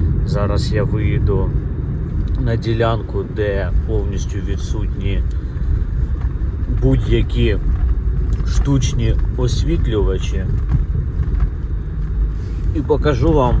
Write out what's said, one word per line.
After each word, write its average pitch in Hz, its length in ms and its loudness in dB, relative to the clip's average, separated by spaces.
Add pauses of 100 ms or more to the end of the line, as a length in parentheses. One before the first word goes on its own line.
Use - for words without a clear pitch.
(260)
Зараз 101 460 0
я 104 120 2
виїду - 680 2 (880)
на 120 160 0
ділянку, 113 680 0 (120)
де 98 340 0 (160)
повністю 101 520 -2
відсутні 98 840 -2 (1600)
будь-які 117 760 2 (880)
штучні 117 720 2 (200)
освітлювачі. 107 1080 0 (2250)
І 156 60 0
покажу 147 520 2
вам, 127 280 4